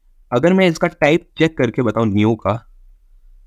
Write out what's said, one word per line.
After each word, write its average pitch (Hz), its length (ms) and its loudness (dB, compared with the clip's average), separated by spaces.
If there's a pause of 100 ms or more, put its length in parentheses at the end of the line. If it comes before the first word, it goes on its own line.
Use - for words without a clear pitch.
(320)
अगर 147 200 2
मैं 190 160 2
इसका 170 200 -2
टाइप 160 500 -2
चेक 160 200 0
करके 127 240 -2
बताऊँ 110 240 -2
न्यू 104 280 2
का, 110 360 -6 (760)